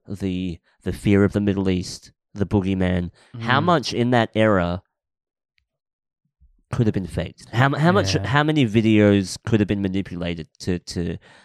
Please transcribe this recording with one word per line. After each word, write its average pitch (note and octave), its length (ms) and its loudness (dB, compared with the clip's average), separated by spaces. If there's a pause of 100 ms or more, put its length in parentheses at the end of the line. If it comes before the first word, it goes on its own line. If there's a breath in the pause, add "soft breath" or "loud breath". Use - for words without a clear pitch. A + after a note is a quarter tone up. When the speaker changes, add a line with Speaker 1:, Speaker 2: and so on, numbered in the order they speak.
Speaker 1:
the, F#2 520 -8 (240)
the F2+ 100 -6
fear G2+ 320 2
of F#2+ 80 2
the G#2+ 80 0
Middle G2 300 0
East, - 420 -6 (220)
the G2+ 100 -4
boogeyman, F#2 680 0 (300 soft breath)
how B2 220 0
Speaker 2:
Mm. - 20 -4
Speaker 1:
much E3 300 0
in A#2+ 160 0
that A#2 240 2
era F#2 480 0 (1900)
could A#2+ 140 0
have G#2 80 2
been F#2 120 -4
faked? - 440 -10
How, B2 160 2
m-, C#3+ 80 0
how D#3+ 180 2
much, F#3+ 220 0
Speaker 2:
Yeah. G2 120 -2
Speaker 1:
how C#3+ 160 2
many D3+ 240 2
videos G#2 800 4
could A2 160 2
have G2+ 80 2
been G2+ 140 -2
manipulated F2 680 -6 (120)
to, F2+ 180 -4
to E2+ 400 -6 (260 soft breath)